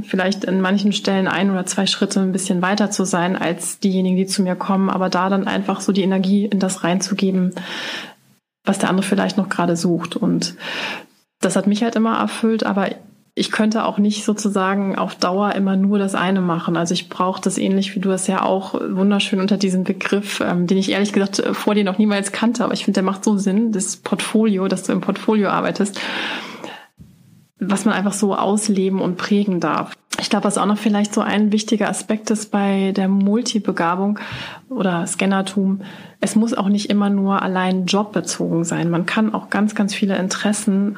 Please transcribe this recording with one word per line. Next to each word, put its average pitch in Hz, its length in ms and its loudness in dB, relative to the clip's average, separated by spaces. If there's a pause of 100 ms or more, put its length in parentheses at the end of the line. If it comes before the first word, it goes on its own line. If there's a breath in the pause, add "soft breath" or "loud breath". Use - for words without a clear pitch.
vielleicht 190 420 -2
in 185 160 0
manchen 202 320 2
Stellen 190 360 0
ein 190 220 2
oder 185 160 -2
zwei 190 200 0
Schritte 196 340 0
ein 185 120 2
bisschen 180 300 0
weiter 202 280 2
zu 190 140 0
sein 180 320 0
als 170 440 -4
diejenigen, 185 360 2
die 190 100 2
zu 190 160 -2
mir 185 140 0
kommen, 190 340 0
aber 185 180 0
da 180 220 0
dann 196 160 0
einfach 196 340 -2
so - 120 0
die 190 100 2
Energie 190 440 2
in 202 120 0
das 185 260 -2
reinzugeben, 185 680 0 (1120 loud breath)
was 196 140 0
der - 120 2
andere 190 160 0
vielleicht 190 320 0
noch 190 120 0
gerade 175 260 0
sucht. 170 400 0
Und - 380 0 (840 loud breath)
das 185 160 0
hat 190 100 2
mich 208 160 2
halt 233 140 0
immer 220 220 2
erfüllt, 220 460 0
aber 196 240 0 (460)
ich - 180 -2
könnte 220 320 2
auch 196 140 -2
nicht 208 260 0
sozusagen 196 720 0
auf 185 180 -4
Dauer 196 400 0
immer 190 220 2
nur 196 220 2
das 196 160 0
eine 190 260 0
machen. 170 360 0
Also 170 180 0
ich - 160 -4
brauche 185 320 -2
das 185 160 -2
ähnlich, 196 360 0
wie 190 60 -4
du 190 80 0
das 185 180 0
ja 190 160 0
auch 190 320 0
wunderschön 202 640 0
unter 196 180 2
diesem 185 260 0
Begriff, 196 600 -2
ähm, 175 220 2
den 190 120 2
ich 190 120 0
ehrlich 202 220 2
gesagt 196 300 2 (100)
vor - 220 0
dir 208 100 4
noch 190 140 0
niemals 208 340 2
kannte, 233 320 0
aber - 80 0
ich - 120 -4
finde, 196 120 2
der 196 80 2
macht 196 180 -2
so 214 140 4
Sinn, 208 340 2
das 190 280 -4
Portfolio, 202 680 0
dass 190 160 -2
du - 100 -2
im 196 80 2
Portfolio 202 500 0
arbeitest, 170 500 0 (1600 loud breath)
was 196 220 -2
man 220 100 4
einfach 196 200 0
so 196 200 0
ausleben 190 640 2
und 180 180 -2
prägen 202 420 0
darf. - 320 -2 (260)
Ich - 120 -6
glaube, 202 140 2
was 208 140 2
auch 185 80 2
noch 208 120 2
vielleicht 208 360 0
so 220 60 2
ein 208 320 2
wichtiger 214 380 0
Aspekt - 400 -4
ist 214 200 -2
bei 196 460 2
der 190 120 2
Multibegabung 196 1120 0 (520 loud breath)
oder 185 360 0
Scannertum, 190 760 0 (380 loud breath)
es 196 160 0
muss 226 180 4
auch 190 140 0
nicht 202 220 0
immer 202 200 2
nur 196 320 2
allein 185 440 0
jobbezogen 175 800 0
sein. 165 260 -2
Man 170 160 0
kann 214 280 0
auch - 160 -8
ganz, 208 240 2
ganz 202 200 0
viele 196 220 0
Interessen 202 800 0